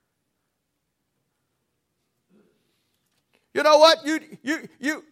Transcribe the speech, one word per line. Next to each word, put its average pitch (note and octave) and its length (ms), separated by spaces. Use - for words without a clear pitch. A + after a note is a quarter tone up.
You C4+ 100
know D4+ 160
what? D#4+ 280
You, D#4 140
you, C#4 260
you, D4 340